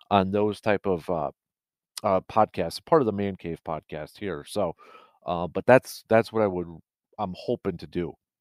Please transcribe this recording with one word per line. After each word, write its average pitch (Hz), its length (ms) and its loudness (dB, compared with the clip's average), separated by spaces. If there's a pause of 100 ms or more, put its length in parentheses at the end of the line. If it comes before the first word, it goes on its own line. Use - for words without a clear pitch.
(120)
on 95 200 4
those 104 300 0
type 101 240 0
of, 90 240 -2
uh, 78 220 -2 (720)
uh, 95 180 2
podcasts, - 640 -2
part 160 160 4
of - 40 2
the 110 60 2
Man 101 240 -2
Cave 82 300 -8
podcast 78 520 -10
here. 82 300 -8
So, 92 280 -2 (500)
uh, 87 220 -4
but - 180 -6
that's, - 420 4
that's 113 240 4
what 110 120 0
I 104 40 4
would, 90 200 -4 (500)
I'm 95 200 -6
hoping 101 400 -4
to 78 100 -14
do, 85 260 -4 (280)